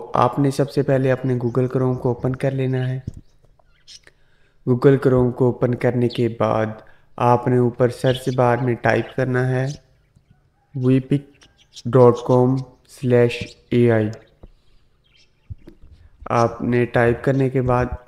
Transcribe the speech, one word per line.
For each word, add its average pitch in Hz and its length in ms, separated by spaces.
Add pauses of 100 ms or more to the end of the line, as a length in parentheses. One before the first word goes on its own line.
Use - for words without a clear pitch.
(160)
आपने 135 360
सबसे 139 320
पहले 135 260
अपने 127 280
Google 123 320
Chrome 127 280
को 127 140
open 131 240
कर 135 180
लेना 131 300
है। 131 200 (1600)
Google 131 320
Chrome 127 340
को 123 160
open 123 320
करने 123 280
के 120 180 (120)
बाद 110 440 (400)
आपने 123 380
ऊपर 120 320
search 127 420
bar 123 260
में 123 140
type 113 420
करना 127 300
है 131 200 (1080)
वीपिक 131 580 (540)
डॉट 120 400
कॉम 127 300 (340)
स्लैश 120 520 (300)
ए 120 160
आई। 110 220 (2250)
आपने 120 540
type 120 380
करने 135 240
के 131 140
बाद 123 440